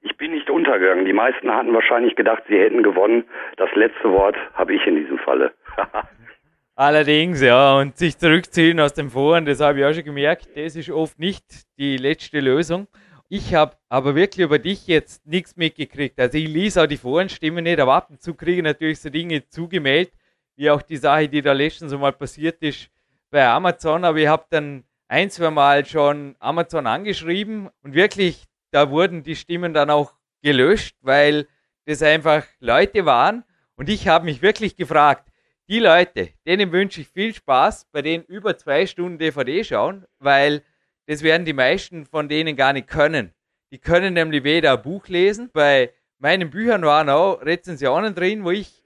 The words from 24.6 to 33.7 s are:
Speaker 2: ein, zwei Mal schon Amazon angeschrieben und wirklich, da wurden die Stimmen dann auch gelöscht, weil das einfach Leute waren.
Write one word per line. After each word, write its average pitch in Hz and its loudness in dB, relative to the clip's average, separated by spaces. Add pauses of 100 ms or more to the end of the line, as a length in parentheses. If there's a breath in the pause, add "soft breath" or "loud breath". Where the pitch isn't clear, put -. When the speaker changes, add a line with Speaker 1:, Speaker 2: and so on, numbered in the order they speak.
Speaker 2:
ein, 165 -2
zwei 170 -2
Mal 143 4
schon 143 -2
Amazon 160 -4
angeschrieben 190 -6 (140)
und 139 -8
wirklich, 190 0 (260)
da 143 2
wurden 165 0
die 156 -10
Stimmen 175 -8
dann 147 2
auch 147 0 (300)
gelöscht, 143 2
weil 147 2 (400)
das 151 -4
einfach 151 2 (160)
Leute 170 0
waren. 156 2 (340)